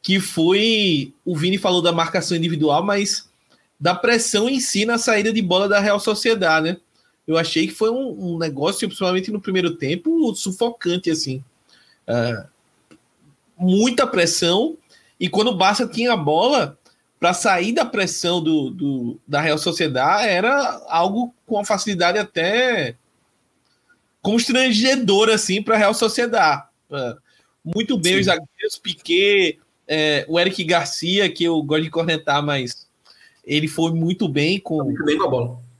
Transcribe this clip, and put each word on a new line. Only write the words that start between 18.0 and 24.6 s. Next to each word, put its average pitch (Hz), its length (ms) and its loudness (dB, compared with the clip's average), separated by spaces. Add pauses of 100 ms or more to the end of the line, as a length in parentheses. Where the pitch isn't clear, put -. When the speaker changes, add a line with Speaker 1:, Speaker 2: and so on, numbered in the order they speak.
Speaker 1:
do, 151 300 0
do, 135 560 -4
da 143 140 0
Real 156 180 0
Sociedad, 156 640 0
era 233 640 0
algo 202 480 0 (100)
com 220 120 -4
uma 208 80 -2
facilidade 190 520 0
até 202 800 -2 (1300)
constrangedora, 226 1120 2